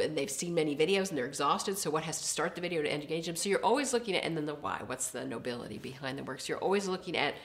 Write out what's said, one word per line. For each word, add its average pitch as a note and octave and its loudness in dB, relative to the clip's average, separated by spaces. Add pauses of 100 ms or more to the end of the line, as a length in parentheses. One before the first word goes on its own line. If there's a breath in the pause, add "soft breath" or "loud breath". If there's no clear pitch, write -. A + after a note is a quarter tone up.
and D#3 2
they've C#3 0
seen F3 -2
many D#3 4
videos F#3+ 4
and D3+ -2
they're B2 2
exhausted, D#3 2
so E3+ 0
what D#3 2
has D#3+ -4
to - -6
start E3+ 0
the F3 -6
video E3+ 0
to D3 2
engage D3+ -2
them? E3+ -4
So G3+ 0
you're F#3+ 4
always B3+ 4
looking A3+ 2
at, - 2
and E3 0
then D3+ 0
the D3+ -2
why, F#2+ -2
what's B2 -2
the B2+ -4
nobility A#2 -4
behind C3 -6
the C3+ -6
work? C3 -6
So - -4
you're - -2
always G3 2
looking F3+ -2
at C#3+ 2